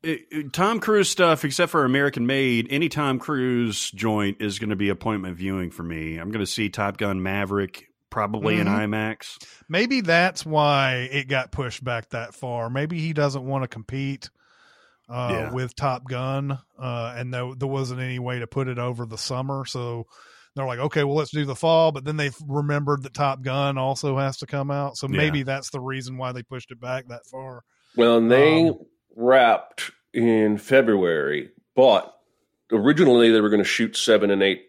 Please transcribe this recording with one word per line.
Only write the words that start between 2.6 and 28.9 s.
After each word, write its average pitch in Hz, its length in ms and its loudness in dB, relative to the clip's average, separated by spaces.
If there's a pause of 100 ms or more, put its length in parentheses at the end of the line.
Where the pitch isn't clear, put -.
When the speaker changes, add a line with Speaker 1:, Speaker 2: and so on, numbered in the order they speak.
Speaker 1:
any 151 200 0
Tom 139 280 -2
Cruise 123 720 -2
joint 104 500 0
is 101 180 -4
gonna 107 180 -4
be 98 140 0
appointment 92 480 -4
viewing 92 320 -4
for 87 120 -14
me. 80 360 -8
I'm 87 120 -10
gonna 107 160 -2
see 107 220 -4
Top 101 300 -4
Gun 98 240 -2
Maverick 98 640 -4 (240)
probably 107 480 -2
in 104 80 0
Speaker 2:
Mm-hmm. 104 280 0
Speaker 1:
imax. 107 440 -6 (300)
Speaker 2:
Maybe 240 340 0
that's 175 420 2
why 139 680 2
it 139 160 -2
got 131 240 -2
pushed 131 320 -8
back 120 260 -6
that 117 240 -10
far. 120 360 -8
Maybe 151 280 -4
he 160 160 -4
doesn't 139 300 -2
wanna 131 240 -4
compete, 135 600 -8 (800)
uh, 120 240 -6
Speaker 1:
Yeah. 113 200 -6
Speaker 2:
with 127 220 -6
Top 131 340 -4
Gun, 135 500 -4 (200)
uh, 120 380 -8
and 123 160 -8
there, 127 240 -6
there 135 120 -4
wasn't 131 320 -4
any 127 180 -6
way 123 220 -6
to 117 60 -8
put 135 220 -4
it 123 100 -6
over 120 280 -4
the 110 120 -12
summer, 135 480 -6
so 120 400 -8 (480)
they're 135 120 -6
like, 120 120 -6
"Okay, 135 260 0
well, 143 120 0
let's 151 160 0
do 151 120 0
the 135 100 -6
fall," 165 380 4
but 135 140 -8
then 151 100 -4
they 143 140 0 (160)
remembered 143 560 0
that 131 100 -12
Top 135 300 -2
Gun 135 340 -2
also 135 400 -2
has 135 220 -2
to - 80 -12
come 139 240 -6
out, 143 260 -4
so 135 140 -8
Speaker 1:
Yeah. 143 80 0
Speaker 2:
maybe 151 240 0
that's 135 280 -6
the 135 100 -8
reason 131 360 -8
why 127 160 -8
they 123 100 -10
pushed 123 280 -14
it 120 100 -20
back 127 280 -8
that 120 180 -18
far. - 360 -16 (320)
Speaker 3:
Well, 117 220 6
and 113 140 6
they 156 400 8
Speaker 2:
Um, - 80 -4 (380)